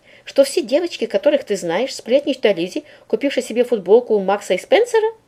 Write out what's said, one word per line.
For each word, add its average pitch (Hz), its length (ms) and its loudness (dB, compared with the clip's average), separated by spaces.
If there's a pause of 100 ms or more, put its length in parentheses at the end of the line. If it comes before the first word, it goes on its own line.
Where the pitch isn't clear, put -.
(240)
что - 200 2
все 302 200 -2
девочки, 269 420 -2
которых 277 380 0
ты 208 120 -4
знаешь, 180 380 -4
сплетничают 269 520 -2
о 208 80 4
Лизе, 170 300 -6 (240)
купившей 269 360 -2
себе 240 200 0
футболку 226 520 2
у 208 40 2
Макса - 360 -2
и - 20 0
Спенсера?» 453 560 0 (140)